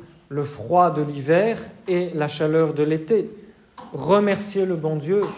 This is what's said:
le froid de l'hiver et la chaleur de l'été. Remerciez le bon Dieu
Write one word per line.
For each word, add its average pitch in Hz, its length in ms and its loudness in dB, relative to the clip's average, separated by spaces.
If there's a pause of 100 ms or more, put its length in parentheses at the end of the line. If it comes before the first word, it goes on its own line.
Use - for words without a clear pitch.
(320)
le 143 120 -4
froid 175 480 2
de 151 100 -2
l'hiver 160 560 0 (300)
et 180 260 0
la 147 140 -2
chaleur 156 440 2
de 147 120 0
l'été. 160 440 0 (640)
Remerciez 196 720 2
le 185 120 -2
bon 156 180 -2
Dieu 165 280 0 (160)